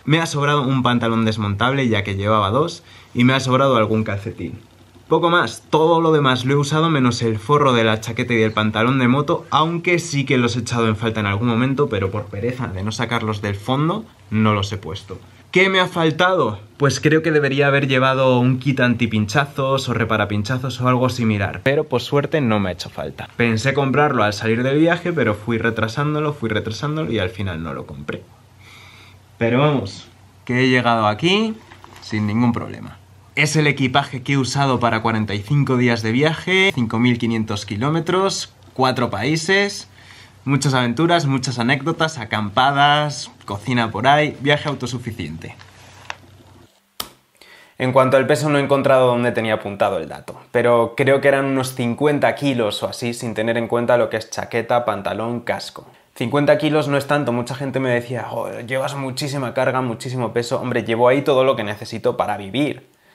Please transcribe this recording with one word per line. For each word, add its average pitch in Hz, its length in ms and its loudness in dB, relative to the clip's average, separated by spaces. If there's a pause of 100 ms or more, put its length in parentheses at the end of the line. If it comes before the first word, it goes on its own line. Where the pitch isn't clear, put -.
me 156 160 2
ha 165 60 -2
sobrado 147 360 0
un 131 220 0
pantalón 113 400 0
desmontable, 110 640 0
ya 101 160 0
que 101 100 -4
llevaba 101 360 2
dos, 151 340 -2 (300)
y 123 100 2
me 131 100 4
ha 135 60 0
sobrado 131 360 2
algún 110 280 2
calcetín. - 560 -8 (480)
Poco 165 200 2
más, 165 420 -2
todo 160 300 4
lo 165 120 4
demás 131 320 2
lo 139 100 2
he - 20 4
usado 151 320 0
menos 127 340 2
el 110 180 0
forro 143 320 2
de 117 100 4
la 110 180 2
chaqueta 117 320 -4
y 117 40 2
del 110 160 2
pantalón 110 480 0
de 123 80 4
moto, 147 420 0
aunque 170 480 0
sí 139 260 -2
que 131 140 2
los 120 180 0
he 123 40 -2
echado 117 260 0
en 110 100 2
falta 113 240 -2
en 104 60 -2
algún 101 220 0
momento, 127 400 0
pero 98 240 -2
por 104 140 -6
pereza 117 420 -6
de 95 160 -8
no 107 80 -4
sacarlos 113 500 -4
del 101 140 -4
fondo, 156 480 -2 (260)
no 107 240 2
los 98 180 -2
he 98 60 -6
puesto. - 400 -12 (320)
¿Qué 185 180 4
me 190 100 2
ha 180 80 2
faltado? 165 720 0 (200)
Pues 135 200 2
creo 156 240 2
que 165 80 0
debería 143 380 2
haber 139 180 2
llevado 131 540 4
un 127 180 4
kit 127 220 0
antipinchazos 123 1080 0
o 120 60 -2
reparapinchazos 110 840 -2
o 127 80 0
algo 127 220 2
similar, 101 520 -2
pero 147 220 2
por 127 160 -2
suerte 143 400 0
no 110 180 2
me 95 120 0
ha - 20 -4
hecho - 180 -10
falta. - 460 -10
Pensé 120 360 0
comprarlo 135 520 2
al 104 80 2
salir 113 320 -2
del 139 140 2
viaje, 170 340 2
pero 117 220 0
fui 117 240 -2
retrasándolo, 143 720 -2
fui 120 160 -6
retrasándolo 113 640 -4
y 107 80 0
al 92 100 -2
final 92 320 -6
no 80 100 -8
lo 64 140 -10
compré. 73 380 -10 (1120)
Pero 120 220 2
vamos, 139 480 0 (360)
que 127 200 0
he 131 60 4
llegado 120 360 4
aquí 190 480 0 (460)
sin - 260 -4
ningún 117 260 2
problema. 101 440 -10 (400)
Es 147 180 0
el 151 140 2
equipaje 135 540 0
que 143 100 -4
he 139 60 2
usado 131 420 0
para 117 220 2
cuarenta 110 320 -2
y 104 80 -4
cinco 135 340 0
días 120 260 2
de 110 100 0
viaje, 180 600 2
cinco 113 260 -2
mil 120 180 4
quinientos 113 480 -2
kilómetros, 165 840 -2 (220)
cuatro 127 360 0
países, 165 800 -2 (560)
muchas 139 280 2
aventuras, 143 540 2
muchas 131 320 -2
anécdotas, 147 600 -2
acampadas, 139 1120 0 (120)
cocina 113 460 -2
por 107 160 -4
ahí, 147 320 4
viaje 147 300 0
autosuficiente. 117 880 -8 (2250)
En 127 140 -2
cuanto 131 260 4
al 131 120 4
peso 151 220 2
no 143 80 4
he 143 40 2
encontrado 135 460 4
dónde 120 240 2
tenía 110 220 0
apuntado 101 440 -2
el 80 100 -8
dato, - 320 -16 (120)
pero 120 440 2
creo 139 240 4
que 139 60 0
eran 139 200 4
unos 131 280 -2
cincuenta 127 600 0
kilos 120 480 0
o - 40 -2
así, 117 260 -6
sin 117 200 -8
tener 113 220 -2
en 117 100 -2
cuenta 120 300 2
lo 113 140 2
que 117 60 -2
es - 140 -8
chaqueta, 120 540 -2
pantalón, 107 560 -4
casco. - 500 -8 (240)
Cincuenta 143 420 2
kilos 151 300 0
no 143 100 0
es 135 120 -2
tanto, 147 240 0
mucha 120 240 -4
gente 135 240 -4
me 131 100 0
decía, 120 400 -2
"Oh, 113 180 -6 (120)
llevas 131 340 -4
muchísima 135 600 -6
carga, 127 260 2
muchísimo 123 520 -4
peso". 120 280 -2
Hombre, 120 240 -2
llevo 113 240 2
ahí 139 140 4
todo 135 200 4
lo 131 140 4
que 110 80 -4
necesito 107 520 -4
para 101 200 -2
vivir. 101 580 -6 (200)